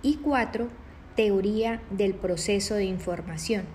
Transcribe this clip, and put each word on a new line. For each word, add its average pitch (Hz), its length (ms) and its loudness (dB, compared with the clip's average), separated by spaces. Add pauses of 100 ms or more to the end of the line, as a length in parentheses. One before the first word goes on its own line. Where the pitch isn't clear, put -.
Y 294 160 2
cuatro, 240 500 0 (480)
teoría 214 720 4
del 196 240 2
proceso 196 640 0
de 202 80 2
información. 180 800 -4 (100)